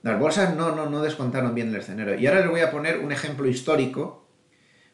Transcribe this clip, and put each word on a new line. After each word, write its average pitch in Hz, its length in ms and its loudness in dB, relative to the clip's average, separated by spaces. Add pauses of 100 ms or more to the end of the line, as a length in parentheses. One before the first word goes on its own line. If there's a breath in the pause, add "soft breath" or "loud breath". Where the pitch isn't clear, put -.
Las 110 160 0
bolsas 160 380 2
no, 160 180 0
no, 151 160 -4
no 147 120 -2
descontaron 127 520 -2
bien 117 140 -2
el 110 80 -2
escenario. 101 400 -4
Y 120 100 2
ahora 185 140 6
les 180 100 2
voy 165 120 2
a 156 100 2
poner 151 260 -2
un 147 140 -4
ejemplo 139 340 -4
histórico 135 840 -2 (640 soft breath)